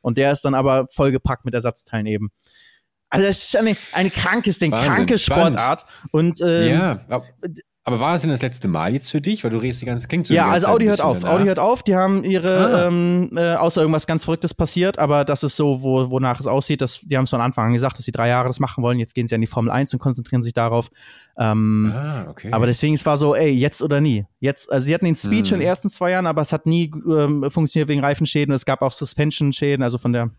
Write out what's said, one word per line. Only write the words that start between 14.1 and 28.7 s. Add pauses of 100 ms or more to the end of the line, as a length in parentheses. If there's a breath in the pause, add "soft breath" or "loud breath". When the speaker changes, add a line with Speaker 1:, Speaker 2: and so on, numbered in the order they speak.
Speaker 1:
Verrücktes
passiert,
aber
das
ist
so,
wo,
wonach
es
aussieht,
dass,
die
haben
es
von
Anfang
an
gesagt,
dass
sie
drei
Jahre
das
machen
wollen.
Jetzt
gehen
sie
an
die
Formel
eins
und
konzentrieren
sich
darauf. (460 loud breath)
Ähm,
Speaker 2:
Ah,
okay.
Speaker 1:
aber
deswegen,
es
war
so,
ey,
jetzt
oder
nie. (140)
Jetzt,
also
sie
hatten
den
Speed
schon
in
den
Speaker 2:
Mhm.
Speaker 1:
ersten
zwei
Jahren,
aber
es
hat
nie, (160)
ähm,
funktioniert
wegen
Reifenschäden.
Es
gab